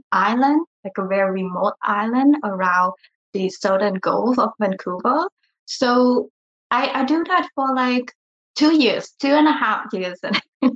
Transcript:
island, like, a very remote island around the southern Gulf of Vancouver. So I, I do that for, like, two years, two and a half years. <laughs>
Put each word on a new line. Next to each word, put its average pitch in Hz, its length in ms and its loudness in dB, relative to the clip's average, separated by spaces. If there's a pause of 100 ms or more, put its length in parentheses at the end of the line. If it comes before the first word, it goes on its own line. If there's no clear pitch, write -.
(120)
island, 254 540 2 (180)
like, 190 140 -10
a 190 100 -4
very 190 360 0
remote 185 400 -4
island 233 600 2
around 185 500 0 (380)
the 185 180 -2
southern 190 460 0
Gulf 202 420 0
of 220 220 0
Vancouver. 208 720 -2 (360)
So 247 640 2 (400)
I, 262 320 -2
I 254 40 0
do 311 200 0
that 359 300 0
for, 269 200 -2
like, 247 380 -2 (420)
two 311 200 4
years, 247 440 0
two 277 80 -2
and 302 200 4
a 302 40 4
half 214 420 -2
years. 180 260 -8 (420)
<laughs> 262 140 2